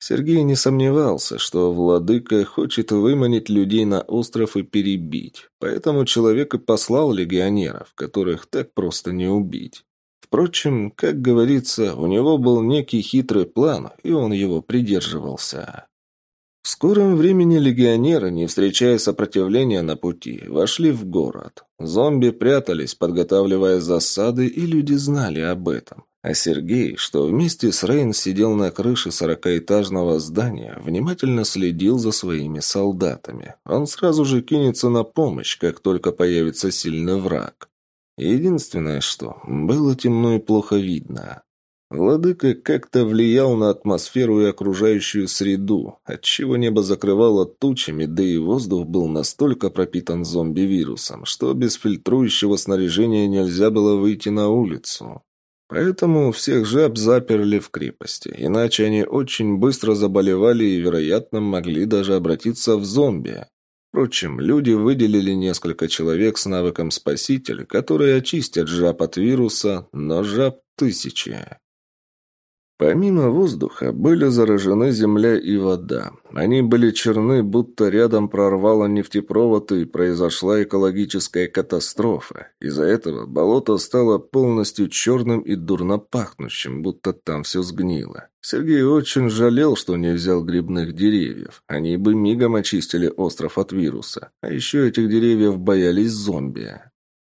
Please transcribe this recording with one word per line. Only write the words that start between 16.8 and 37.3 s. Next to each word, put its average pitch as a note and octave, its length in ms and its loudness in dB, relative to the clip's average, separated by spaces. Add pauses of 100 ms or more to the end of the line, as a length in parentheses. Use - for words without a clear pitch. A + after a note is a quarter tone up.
времени E3+ 400 6
легионеры, B2 720 4
не E2+ 160 -2
встречая G#2 520 2
сопротивления G2+ 840 0
на D#2 160 -2
пути, B1 500 -8
вошли G2+ 440 0
в A2+ 160 -2
город. - 580 -4 (140)
Зомби B2 500 2
прятались, A2+ 640 0
подготавливая F#2 840 2
засады, G#2 680 -2
и E3+ 180 -4
люди D3+ 260 0
знали C#3 480 -2
об F2 300 -4
этом. - 340 -8 (200)
А E2 80 -4
Сергей, E2+ 640 -2
что - 300 -2
вместе A#2+ 440 0
с - 140 -2
Рейн A#2+ 300 2
сидел G2+ 400 0
на G2+ 160 0
крыше A2+ 420 -2
сорокаэтажного F2 1080 0
здания, D#2 640 -6
внимательно A#2+ 600 -2
следил F#2+ 540 0
за A2+ 140 -2
своими D#2 480 -4
солдатами. F2 960 -4 (100)
Он C#3 200 0
сразу D#3 380 0
же C3+ 160 2
кинется B2+ 480 0
на A#2 160 2
помощь, A2 540 -4
как - 220 -2
только F2+ 320 0
появится E2+ 580 0
сильный E2+ 500 -4
враг. F2 480 -6 (480)